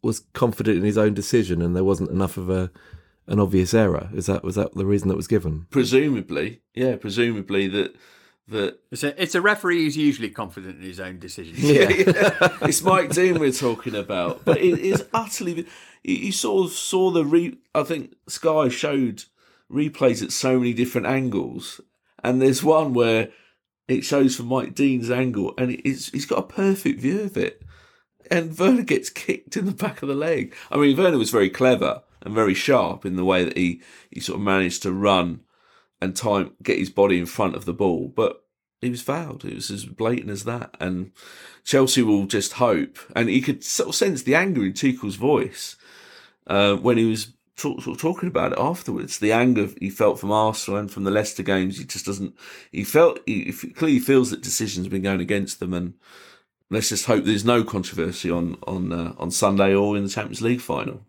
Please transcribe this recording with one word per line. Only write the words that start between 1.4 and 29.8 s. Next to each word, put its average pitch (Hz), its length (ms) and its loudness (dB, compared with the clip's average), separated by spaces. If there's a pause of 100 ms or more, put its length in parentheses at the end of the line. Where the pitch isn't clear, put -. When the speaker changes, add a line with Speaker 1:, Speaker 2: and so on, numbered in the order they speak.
Speaker 1:
and 87 140 0
there 92 80 0
wasn't 95 260 0
enough 92 280 -2
of 90 120 -8
a, 92 220 -2 (560)
an 101 120 0
obvious 92 340 2
error? 92 400 2
Is 92 140 -6
that, 95 160 -2
was 92 120 -6
that 101 200 -2
the 98 100 -2
reason 98 240 2
that 90 80 0
was 82 100 -6
given? 85 440 -2
Speaker 2:
Presumably, 120 880 0 (120)
yeah, 123 220 0
presumably 101 720 -2
that, 98 280 -2 (520)
that 107 320 -4 (120)
Speaker 3:
It's - 120 -8
a, 143 180 -4
it's 185 140 -2
a 180 60 2
referee 185 420 2
who's 151 140 -2
usually 117 320 0
confident 92 480 -12
in 82 60 -18
his 95 180 -12
own 92 180 -12
decisions. 87 400 -14
Speaker 1:
Yeah. 147 300 6
Speaker 2:
<laughs> - 0 -
Yeah. 190 720 4
It's - 200 0
Mike 180 300 4
Dean 175 280 4
we're 143 120 2
talking 120 440 -2
about, 95 500 -4
but - 140 4
it 175 200 4
is - 240 0 (100)
utterly, 202 540 -4 (360)
you, 180 120 -2
you 190 160 -4
sort 190 360 0
of - 40 -8
saw 185 400 0
the 165 140 2
re-, 170 340 2 (160)
I 151 80 2
think 147 320 -6 (140)
Sky 156 400 2
showed 139 560 -2 (440)
replays 139 540 0
at - 80 -6
so 127 260 2
many 123 160 2
different 117 340 -2
angles, 117 720 -4 (420)
and 127 180 2
there's 131 220 4
one 156 300 4
where 113 360 4 (580)
it 135 160 0
shows 139 320 4
from 120 120 -8
Mike 127 280 -2
Dean's 127 360 2
angle, 123 460 0
and 127 140 0
it - 160 -4
is, 131 220 -4
he's 143 160 -6
got - 140 0
a - 40 -4
perfect 196 580 -2
view 160 200 0
of 196 160 -6
it. - 240 -4 (680)
And 165 260 -2
Werner 240 260 4
gets - 260 0
kicked - 480 -8
in 202 80 -4
the 196 60 -2
back - 320 -6